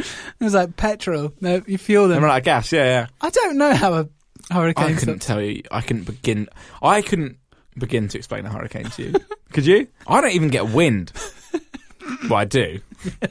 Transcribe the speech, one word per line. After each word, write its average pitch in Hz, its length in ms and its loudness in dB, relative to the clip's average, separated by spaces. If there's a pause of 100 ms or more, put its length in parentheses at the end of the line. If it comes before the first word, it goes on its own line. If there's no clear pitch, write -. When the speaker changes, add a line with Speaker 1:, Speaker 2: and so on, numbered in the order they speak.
(380)
Speaker 1:
It 240 60 -4
was 208 80 0
like 180 240 0
petrol. 180 640 -2
No, 180 260 0
you 196 120 -4
fuel 202 300 4
them. 175 100 4
Speaker 2:
They 147 40 4
run 151 80 4
out 131 80 4
of 131 60 -2
gas, 135 260 2
yeah, 156 140 2
yeah. 127 220 2 (160)
Speaker 1:
I 320 80 -2
don't 381 260 2
know 285 180 4
how 190 200 2
a 160 140 -2 (420)
hurricane 165 340 0
Speaker 2:
I 156 80 2
couldn't 117 300 -2
Speaker 1:
stops. - 40 -8
Speaker 2:
tell 104 140 -2
you. 104 300 -6
I 113 100 -4
couldn't 113 240 -4
begin. 104 420 -4 (360)
I 190 180 4
couldn't 170 380 -4 (400)
begin 120 300 -2
to 107 100 -10
explain 101 260 -10
a 107 60 -10
hurricane - 400 -10
to - 120 -12
you. - 120 -4 (180)
<laughs> - 200 -18
Could 143 120 0
you? 202 240 4 (180)
I 240 140 4
don't 254 120 2
even 160 180 2
get 110 180 -2
wind. 113 420 2 (1120)
Well, 139 100 0
I 104 100 2
do. 98 360 -2 (500)